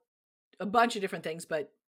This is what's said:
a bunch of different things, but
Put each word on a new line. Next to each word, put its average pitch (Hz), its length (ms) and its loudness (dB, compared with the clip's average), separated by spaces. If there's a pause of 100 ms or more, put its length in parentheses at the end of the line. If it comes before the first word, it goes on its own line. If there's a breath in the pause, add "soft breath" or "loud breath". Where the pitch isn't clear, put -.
(600)
a - 80 -6
bunch 233 280 4
of 202 80 -4
different 180 220 -4
things, 165 220 -6
but 151 260 -4 (180)